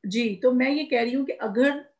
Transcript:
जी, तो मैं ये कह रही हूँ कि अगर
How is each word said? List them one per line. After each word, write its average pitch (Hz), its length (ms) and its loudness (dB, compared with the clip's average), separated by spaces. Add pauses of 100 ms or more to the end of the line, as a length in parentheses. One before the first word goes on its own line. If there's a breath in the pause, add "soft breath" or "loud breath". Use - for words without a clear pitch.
जी, 220 260 -2
तो 254 160 2
मैं 254 200 2
ये 294 120 0
कह 240 180 0
रही 240 100 -2
हूँ 269 140 -2
कि - 80 -6
अगर 269 520 0 (140)